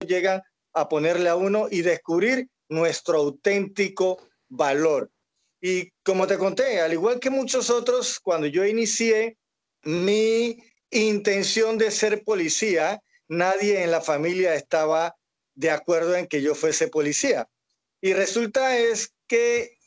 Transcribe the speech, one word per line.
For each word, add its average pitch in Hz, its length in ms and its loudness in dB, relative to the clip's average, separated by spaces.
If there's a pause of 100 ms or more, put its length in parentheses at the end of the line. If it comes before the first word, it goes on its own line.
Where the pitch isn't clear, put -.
llegan 185 340 0 (320)
a 151 160 0
ponerle 170 400 2
a 170 60 2
uno 196 340 0
y 175 140 -2
descubrir 185 640 0 (200)
nuestro 160 520 0
auténtico 190 1000 -2 (320)
valor. 143 640 0 (500)
Y 180 300 -4 (120)
como 190 220 2
te 190 140 0
conté, 190 420 0
al 160 120 0
igual 220 260 0
que 254 100 -2
muchos 262 400 -2
otros, 240 500 0
cuando 160 280 0
yo 170 180 0
inicié 220 720 0 (460)
mi 220 760 0 (320)
intención 214 880 0
de 214 140 2
ser 208 320 0
policía, 185 800 0 (240)
nadie 190 560 0
en 170 80 0
la 165 100 2
familia 165 540 0
estaba 160 600 -2 (380)
de 151 160 -2
acuerdo 165 460 0
en 180 100 -2
que 147 160 -4
yo 147 140 0
fuese 156 320 -2
policía. 147 600 0 (520)
Y 190 140 0
resulta 226 640 0
es 233 360 -2 (140)
que 233 480 0 (100)